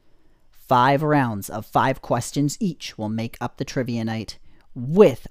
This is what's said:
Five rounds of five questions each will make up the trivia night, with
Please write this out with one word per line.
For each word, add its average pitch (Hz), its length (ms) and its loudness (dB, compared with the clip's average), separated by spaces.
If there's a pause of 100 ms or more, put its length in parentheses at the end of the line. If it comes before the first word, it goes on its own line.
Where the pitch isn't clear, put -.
(520)
Five 135 500 2
rounds 131 480 0
of 110 160 -10
five 131 340 0
questions 143 600 -2
each - 360 -6
will 107 120 -6
make 113 320 -6
up 120 160 -8
the 135 80 -6
trivia 117 400 -4
night, 110 340 -8 (340)
with 143 580 4